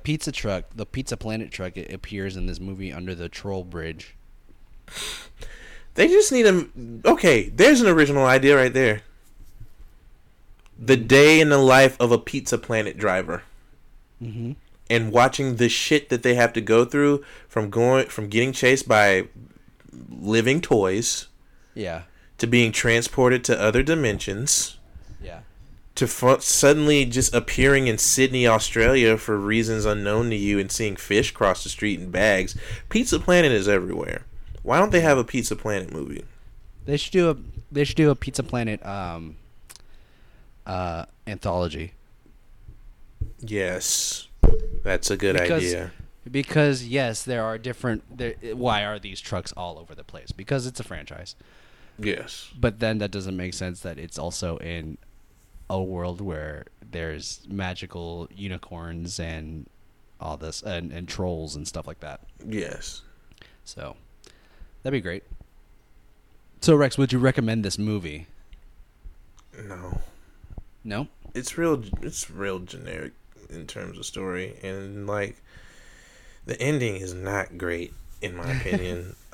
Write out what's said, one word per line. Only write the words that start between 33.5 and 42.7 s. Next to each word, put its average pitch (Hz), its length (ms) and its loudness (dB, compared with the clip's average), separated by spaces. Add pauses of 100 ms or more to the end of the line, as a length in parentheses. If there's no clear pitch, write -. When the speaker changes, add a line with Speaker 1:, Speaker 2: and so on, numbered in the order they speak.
Speaker 2:
is 101 160 2
everywhere. 92 560 0 (400)
Why 131 160 2
don't 202 140 4
they 175 80 6
have 151 180 6
a 117 60 2
Pizza - 320 -4
Planet 98 360 -4
movie? 71 320 -8 (640)
Speaker 1:
They 143 100 -2
should - 160 -6
do 175 180 4
a, 139 60 0 (360)
they 143 120 0
should - 120 -4
do 151 140 6
a 135 40 4
Pizza - 300 -6
Planet, 113 420 -6
um, 85 500 -10 (1300)
uh, 90 400 -6 (200)
anthology. 87 680 -4 (1500)